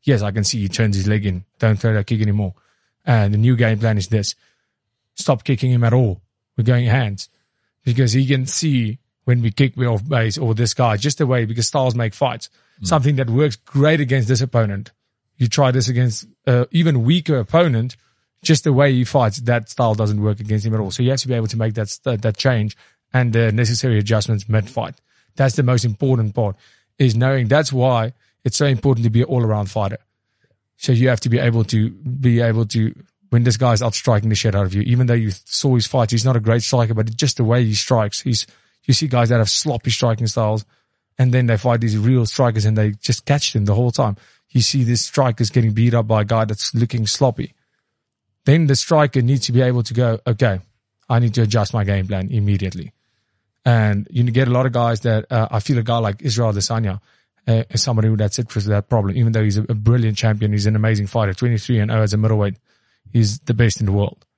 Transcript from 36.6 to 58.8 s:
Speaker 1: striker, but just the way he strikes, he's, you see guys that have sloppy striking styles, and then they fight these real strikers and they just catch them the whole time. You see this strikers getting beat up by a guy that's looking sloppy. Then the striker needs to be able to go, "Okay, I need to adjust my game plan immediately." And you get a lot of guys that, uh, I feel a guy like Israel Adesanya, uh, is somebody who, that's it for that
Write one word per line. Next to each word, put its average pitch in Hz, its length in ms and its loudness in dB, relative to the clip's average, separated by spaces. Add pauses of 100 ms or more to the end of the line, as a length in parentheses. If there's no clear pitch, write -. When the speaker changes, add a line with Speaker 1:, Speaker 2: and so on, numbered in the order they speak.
Speaker 1:
striker, 117 320 0
but 110 200 -2
just 135 220 -2
the 123 80 0
way 120 200 2
he 107 100 0
strikes, 107 480 -2
he's, 120 240 -4 (400)
you 135 80 4
see 156 120 0
guys 123 220 2
that 120 100 2
have 104 120 0
sloppy 127 400 -4
striking 113 360 0
styles, 107 380 -2 (540)
and 127 160 2
then 127 120 2
they 113 120 2
fight 120 240 0
these 107 160 0
real 120 260 2
strikers 110 400 0
and 110 140 2
they 107 140 2
just - 340 -4
catch 143 260 0
them 104 140 0
the 104 80 2
whole 120 160 2
time. 110 260 -2 (320)
You 123 140 0
see 135 220 0
this 113 180 0
strikers 123 480 -2
getting 110 240 2
beat 117 180 2
up 113 160 0
by 107 140 2
a - 20 0
guy 110 220 0
that's - 280 -8
looking 117 320 -2
sloppy. 131 460 -2 (920)
Then 156 220 4
the 135 60 4
striker 147 460 0
needs 123 260 0
to - 60 -6
be 123 80 4
able 123 220 0
to 110 100 -6
go, 117 340 0
"Okay, 104 340 0 (500)
I 117 80 2
need 117 160 2
to 117 80 2
adjust 107 320 0
my 104 100 -2
game 98 240 -2
plan 95 240 -4
immediately." 98 600 -2 (760)
And 107 440 2
you 120 200 0
get 123 180 2
a - 20 0
lot 123 140 2
of 127 80 -2
guys 117 280 -2
that, 110 300 -2
uh, 113 200 0
I 110 100 -2
feel 135 160 -2
a 117 60 0
guy 117 160 -2
like 104 240 -4
Israel 113 280 -2
Adesanya, 101 500 -4 (460)
uh, 113 240 2
is - 120 -2
somebody 110 260 0
who, 110 80 2
that's 104 220 -2
it 117 120 -6
for 110 100 -4
that 101 280 -2